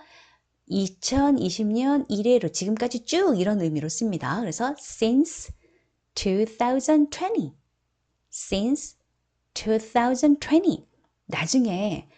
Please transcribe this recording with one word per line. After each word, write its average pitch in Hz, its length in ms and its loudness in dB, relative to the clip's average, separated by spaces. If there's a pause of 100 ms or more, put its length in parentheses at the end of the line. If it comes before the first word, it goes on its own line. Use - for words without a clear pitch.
(640)
이천이십 214 1000 0
년 262 420 0
이래로 208 400 2
지금까지 226 560 -4
쭉 330 340 2
이런 202 220 0
의미로 156 260 -2
씁니다. 170 520 -4
그래서 233 400 -4
since - 760 -2 (640)
two 196 300 0
thousand 269 680 2
twenty. 349 420 -4 (800)
Since 220 640 -4 (560)
two 220 260 -2
thousand 254 600 2
twenty. 311 460 2 (400)
나중에 196 840 0 (100)